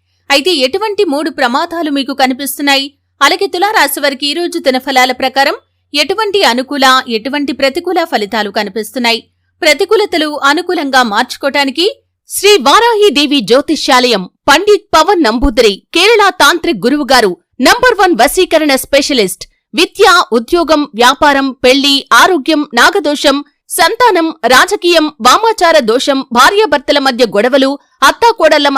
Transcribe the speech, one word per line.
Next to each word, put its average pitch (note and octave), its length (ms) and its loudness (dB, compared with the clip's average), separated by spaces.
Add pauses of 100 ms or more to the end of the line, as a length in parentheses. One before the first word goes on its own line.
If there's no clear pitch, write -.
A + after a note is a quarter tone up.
(300)
అయితే D4+ 220 0 (140)
ఎటువంటి G4+ 380 -2 (100)
మూడు D#4 160 -4 (120)
ప్రమాదాలు D#4 560 -4
మీకు C4+ 160 -6 (100)
కనిపిస్తున్నాయి, C#4 640 -4 (380)
అలాగే F#4 280 0
తులారాశి F4 520 -2
వారికి C#4 260 -4
ఈ - 80 -4
రోజు E4+ 280 -6
దినఫలాల B3+ 440 0 (100)
ప్రకారం C4+ 340 0 (460)
ఎటువంటి G4 380 -2 (100)
అనుకూల, C4 360 -2 (300)
ఎటువంటి C4+ 420 -6
ప్రతికూల E4+ 420 -2 (120)
ఫలితాలు G#3 440 -4
కనిపిస్తున్నాయి? A3 640 -4 (420)
ప్రతికూలతలు E4+ 680 0 (180)
అనుకూలంగా D4+ 640 -2
మార్చుకోటానికి C4+ 760 -4 (480)
శ్రీ G4+ 180 2 (140)
వారాహి G#4 420 4 (100)
దేవి C#4+ 200 0 (120)
జ్యోతిష్యాలయం, B3+ 720 0 (260)
పండిత్ F#4 480 2
పవన్ E4 300 2
నంబూదిరి, A#3+ 460 0 (240)
కేరళ G#4 260 4 (200)
తాంత్రిక్ D#4 440 0
గురువు C#4+ 260 -2
గారు, A3+ 200 2 (360)
నంబర్ A#4+ 320 2
వన్ F#4+ 220 2
వశీకరణ D4+ 520 0 (100)
స్పెషలిస్ట్. C#4 600 -2 (360)
విద్య, F#4+ 260 0 (320)
ఉద్యోగం, D4+ 440 0 (200)
వ్యాపారం, C#4 440 2 (180)
పెళ్లి, C#4 320 2 (260)
ఆరోగ్యం, D#4 400 0 (180)
నాగదోషం, D4 580 0 (400)
సంతానం, F4+ 500 0 (260)
రాజకీయం, F4 520 2 (200)
వామాచార F4 520 2 (120)
దోషం, C4+ 300 0 (180)
భార్యాభర్తల D4 680 2
మధ్య B3 160 0 (120)
గొడవలు, C4 340 2 (380)
అత్తాకోడళ్ల D#4 680 2